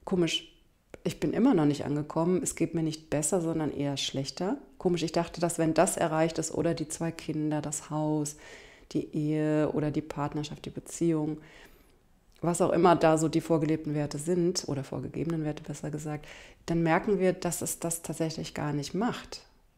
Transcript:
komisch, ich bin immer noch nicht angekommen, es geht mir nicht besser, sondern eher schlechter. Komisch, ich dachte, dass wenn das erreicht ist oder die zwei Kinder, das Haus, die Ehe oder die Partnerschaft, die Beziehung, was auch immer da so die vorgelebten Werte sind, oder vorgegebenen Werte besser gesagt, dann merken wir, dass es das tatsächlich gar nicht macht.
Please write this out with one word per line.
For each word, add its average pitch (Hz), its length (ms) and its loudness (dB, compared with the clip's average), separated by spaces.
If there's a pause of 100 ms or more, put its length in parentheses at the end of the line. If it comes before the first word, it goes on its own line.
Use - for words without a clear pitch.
komisch, - 480 0 (520)
ich - 160 -4
bin 160 120 0
immer 240 220 4
noch 160 100 4
nicht 147 200 2
angekommen, 156 580 0
es - 140 -6
geht 160 180 0
mir 165 80 0
nicht 156 280 -4
besser, 156 300 0
sondern 160 320 0
eher 143 240 -2
schlechter. 180 640 -4 (200)
Komisch, 175 240 0
ich 160 100 -4
dachte, 170 280 -2
dass 170 180 0
wenn 160 160 2
das 175 220 4
erreicht 160 420 2
ist 160 140 -4
oder 165 220 0
die 156 140 -6
zwei 165 240 -4
Kinder, 151 500 -2
das 147 280 -8
Haus, 151 460 -2 (560)
die - 220 -4
Ehe 151 580 2
oder 151 180 0
die 151 120 -2
Partnerschaft, 147 600 -6
die 139 60 -8
Beziehung, 156 680 -2 (1000)
was 170 200 2
auch 180 120 4
immer 170 240 8
da 160 220 6
so 156 100 2
die 160 120 2
vorgelebten 156 540 0
Werte 147 240 -2
sind, 175 480 0
oder 139 180 -2
vorgegebenen 151 600 -4
Werte 151 180 -4
besser - 280 -8
gesagt, 151 360 -6 (400)
dann 165 160 2
merken 165 360 4
wir, 185 140 4
dass 175 300 -2
es - 160 -4
das - 240 -4
tatsächlich 160 520 -4
gar 147 180 -2
nicht 147 220 -4
macht. - 480 -4 (360)